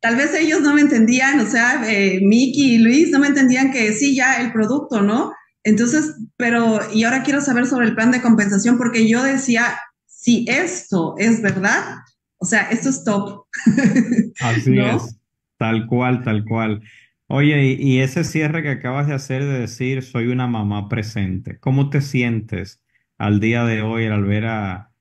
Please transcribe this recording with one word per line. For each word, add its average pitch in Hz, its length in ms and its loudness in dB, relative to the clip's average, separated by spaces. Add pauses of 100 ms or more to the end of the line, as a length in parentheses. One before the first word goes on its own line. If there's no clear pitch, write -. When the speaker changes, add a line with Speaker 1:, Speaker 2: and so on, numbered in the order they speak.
Speaker 1:
tal 233 160 0
vez 311 180 0
ellos 320 260 2
no 285 140 2
me 294 80 6
entendían, 262 580 4
o 214 60 0
sea, 247 440 0
eh, 196 320 2
Miki 247 520 4
y 226 40 6
Luis 247 320 4
no 285 100 2
me 285 80 2
entendían 269 440 2
que 220 220 0
sí, 277 220 0
ya 262 260 2
el 233 100 -4
producto, 226 480 -2
¿no? 214 320 0 (320)
Entonces, 240 500 2 (220)
pero, 233 440 0 (120)
y 220 120 2
ahora 254 180 0
quiero 285 180 0
saber 254 260 0
sobre 247 200 0
el 214 80 0
plan 226 160 2
de 254 100 2
compensación, 208 560 2
porque 233 320 2
yo 233 140 2
decía, 254 560 0 (280)
"Si - 420 0
esto 247 680 -2
es 220 220 2
verdad, 202 420 0 (560)
o - 60 -10
sea, 202 260 -2
esto 226 200 -2
es 262 140 -4
top". 202 400 -4 (100)
<laughs> 240 840 2
Speaker 2:
Así 120 320 0
Speaker 1:
¿No? 127 240 2
Speaker 2:
es, 120 200 -8 (420)
tal 110 280 -4
cual, 123 360 -2
tal 107 220 -2
cual. 110 380 -4 (460)
Oye, 143 360 2 (160)
y, 135 140 2
y 131 60 2
ese 139 220 -2
cierre 156 400 -4
que 147 80 -6
acabas 131 380 -4
de 151 60 -4
hacer 135 300 -6
de 139 140 -4
decir, 127 460 -6
"Soy 120 240 -4
una 127 180 -2
mamá 104 420 -4
presente", 104 680 -6
¿cómo 135 320 0
te 143 100 0
sientes 113 800 -4 (380)
al 104 220 0
día 117 240 0
de 110 180 -2
hoy 113 240 -2
al 104 180 -2
ver 104 220 -2
a 101 540 -8